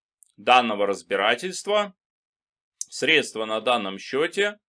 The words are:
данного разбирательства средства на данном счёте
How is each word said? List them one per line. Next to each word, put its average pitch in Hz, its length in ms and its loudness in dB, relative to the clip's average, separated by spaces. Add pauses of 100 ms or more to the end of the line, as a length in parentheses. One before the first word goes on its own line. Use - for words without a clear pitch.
(360)
данного 113 500 4
разбирательства 123 1080 -2 (960)
средства 127 560 0
на 110 160 -2
данном 104 360 0
счёте 175 600 -4 (100)